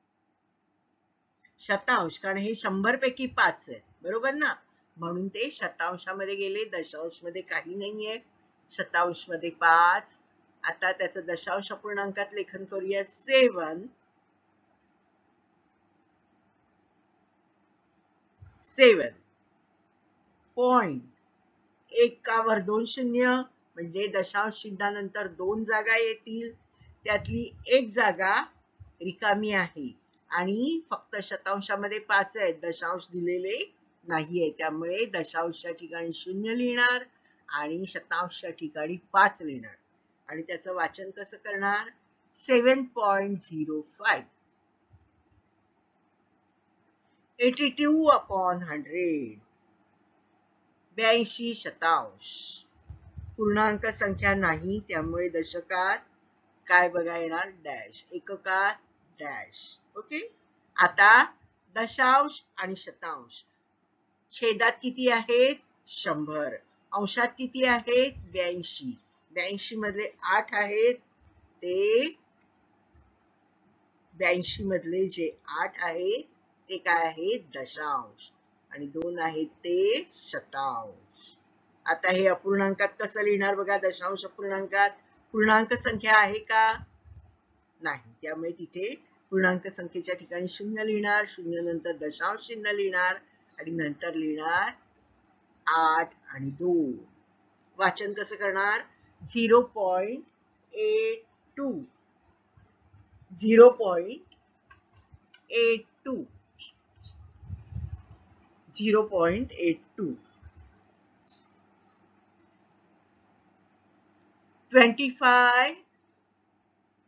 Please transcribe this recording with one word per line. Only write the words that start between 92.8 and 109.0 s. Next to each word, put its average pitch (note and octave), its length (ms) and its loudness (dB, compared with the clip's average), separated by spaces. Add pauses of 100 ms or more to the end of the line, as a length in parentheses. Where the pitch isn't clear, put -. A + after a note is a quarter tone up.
आणि D#3+ 120 -10
नंतर D#3+ 420 -4
लिहिणार D#3+ 580 -2 (960)
आठ D#3+ 460 4 (200)
आणि C3+ 160 -6 (100)
दोन. E3+ 320 2 (880)
वाचन G3 340 0
कसं G#3 220 -8
करणार? G3+ 460 0 (400)
झिरो A#3 400 4 (140)
पॉइंट G3+ 480 -2 (500)
एट A3 500 0 (340)
टू, C#4 140 -4 (1700)
झिरो A3+ 320 12 (100)
पॉइंट G3 560 -4 (1160)
एट A3+ 340 2 (200)
टू, C4+ 100 -6 (2500)
झिरो G#3+ 340 2